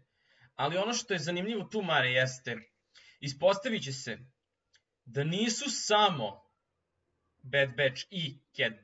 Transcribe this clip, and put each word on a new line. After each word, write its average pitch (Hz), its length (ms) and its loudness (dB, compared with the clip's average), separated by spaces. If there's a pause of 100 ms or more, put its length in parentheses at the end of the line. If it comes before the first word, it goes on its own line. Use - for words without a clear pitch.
(560)
Ali 151 220 0
ono 214 160 0
što 208 200 -4
je 175 60 0
zanimljivo 180 440 -2
tu, 214 180 -4
Mare, 147 280 2
jeste... 127 480 0 (640)
Ispostavit 185 640 2
će 135 100 -8
se 113 240 -8 (880)
da 131 180 -4
nisu 220 480 -2
samo 180 680 2 (1040)
Bad 139 260 2
Batch 131 400 0
i 165 380 -8
Cat 117 260 -2 (100)